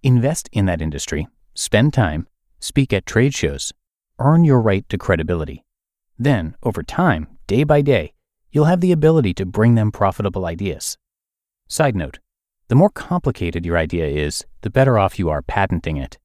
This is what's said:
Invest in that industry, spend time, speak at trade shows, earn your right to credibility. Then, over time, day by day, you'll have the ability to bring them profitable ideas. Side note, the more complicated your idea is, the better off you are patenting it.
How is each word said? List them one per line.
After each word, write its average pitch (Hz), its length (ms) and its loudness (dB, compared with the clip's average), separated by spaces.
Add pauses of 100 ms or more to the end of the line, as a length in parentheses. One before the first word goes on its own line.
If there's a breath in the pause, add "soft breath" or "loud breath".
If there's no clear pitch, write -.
Invest 127 480 2
in 101 160 0
that 85 160 -2
industry, 76 460 -6 (260)
spend 123 400 0
time, 82 320 0 (320)
speak - 340 -2
at 98 140 -2
trade 131 260 2
shows, - 400 -6 (460)
earn 156 240 4
your 135 180 6
right 98 280 0
to 98 100 -4
credibility. 80 680 -2 (540)
Then, 117 460 0
over - 180 -4
time, 104 460 -2 (180)
day 117 160 0
by 147 180 4
day, 123 320 0 (380)
you'll 147 140 2
have 175 160 2
the 185 100 2
ability 156 440 2
to 95 120 -6
bring 113 300 2
them 107 160 0
profitable 98 540 -2
ideas. 85 520 -8 (680)
Side 139 260 -2
note, 78 240 -8 (480)
the 110 80 -2
more 185 160 6
complicated 87 760 -4
your 85 140 0
idea 80 300 -2
is, 73 360 -4 (180)
the 101 80 -6
better 131 280 2
off 98 180 0
you 87 120 -2
are 76 140 -4
patenting 87 540 -4
it. 67 280 -10